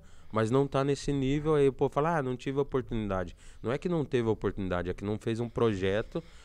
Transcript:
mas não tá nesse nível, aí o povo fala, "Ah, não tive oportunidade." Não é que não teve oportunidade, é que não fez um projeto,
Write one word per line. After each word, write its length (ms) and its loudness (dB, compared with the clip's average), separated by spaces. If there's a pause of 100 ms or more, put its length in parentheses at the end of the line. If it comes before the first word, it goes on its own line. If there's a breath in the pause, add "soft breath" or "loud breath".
(320 soft breath)
mas 180 2
não 160 4
tá 180 0
nesse 280 -2
nível, 420 2
aí 140 6
o 40 4
povo 220 2
fala, 240 2
"Ah, 40 0
não 140 -2
tive 240 -4
oportunidade." 720 -2 (280 soft breath)
Não 100 -2
é 60 -2
que 100 -4
não 160 2
teve 240 2
oportunidade, 640 0
é 40 -4
que 80 -8
não 160 -2
fez 220 -2
um 80 -2
projeto, 760 0 (220 soft breath)